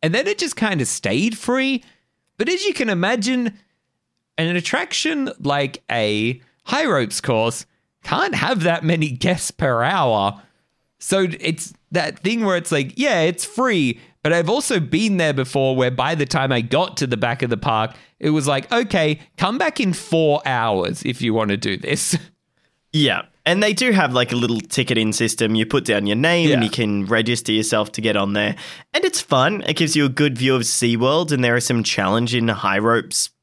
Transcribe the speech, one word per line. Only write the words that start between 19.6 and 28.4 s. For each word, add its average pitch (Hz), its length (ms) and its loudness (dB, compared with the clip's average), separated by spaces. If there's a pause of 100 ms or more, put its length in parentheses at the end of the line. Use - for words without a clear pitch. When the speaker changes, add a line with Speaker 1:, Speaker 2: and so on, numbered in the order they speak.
Speaker 1:
in 190 120 2
four 160 540 2
hours 113 580 0
if 123 160 -4
you 113 140 0
wanna 107 220 0
do 104 200 -4
this." - 460 -2
<laughs> - 40 -20 (680)
Speaker 2:
Yeah. 139 280 2 (240)
And 185 160 2
they 214 100 2
do 254 200 0
have, 165 200 4
like, 123 200 2
a 120 40 0
little 120 240 0
ticket-in 113 540 0
system. 110 400 0
You 110 100 2
put 135 220 -2
down 104 200 0
your 104 100 2
name 160 360 2
and 127 100 4
Speaker 1:
Yeah. - 40 2
Speaker 2:
you 98 40 -2
can 104 360 -2
register 117 440 0
yourself 107 420 0
to 107 100 -8
get 107 160 0
on 101 160 -2
there. 104 200 0 (380)